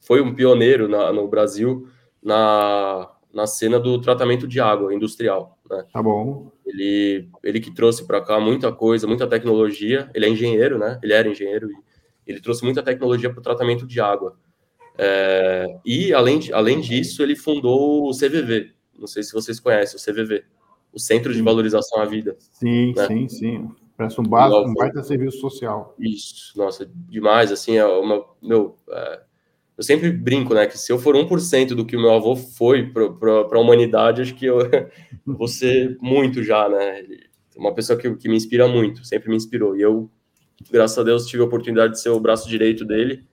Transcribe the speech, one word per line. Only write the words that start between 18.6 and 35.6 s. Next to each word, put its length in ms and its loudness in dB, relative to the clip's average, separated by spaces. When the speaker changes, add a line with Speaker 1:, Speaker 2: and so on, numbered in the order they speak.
Speaker 1:
Não 100 -16
sei 140 -10
se 120 -12
vocês 260 -8
conhecem 380 0
o 20 -18
C 140 -6
V 100 -4
V, 200 -4
o 60 -14
Centro 340 -2
de 60 -2
Speaker 2:
Sim. 40 -2
Speaker 1:
Valorização 580 0
à 40 0
Vida, 340 -6
Speaker 2:
Sim, 560 -2
Speaker 1:
né? 120 0
Speaker 2:
sim, 200 -4
sim. 440 -8
Presta 240 -6
um 40 0
ba-, 220 4
Speaker 1:
Meu 120 6
Speaker 2:
um 20 0
Speaker 1:
avô. 120 -2
Speaker 2:
baita 300 -4
serviço 360 -4
social. 600 -8
Speaker 1:
Isso, 580 -10
nossa, 320 -6
demais, 420 2
assim, 240 -2
é 100 4
uma, 380 0
meu, 360 0
é, 300 -10
eu 60 -10
sempre 260 2
brinco, 440 -2
né, 120 6
que 120 -8
se 140 -4
eu 60 2
for 200 4
um 100 2
por 140 0
cento 340 0
do 100 -2
que 120 -6
o 20 -2
meu 140 6
avô 220 2
foi 520 0
pro, 300 -2
pro, 320 2
pra 100 2
humanidade, 600 4
acho 120 -6
que 120 -8
eu 140 2
<laughs> 640 -4
vou 240 -4
ser 500 0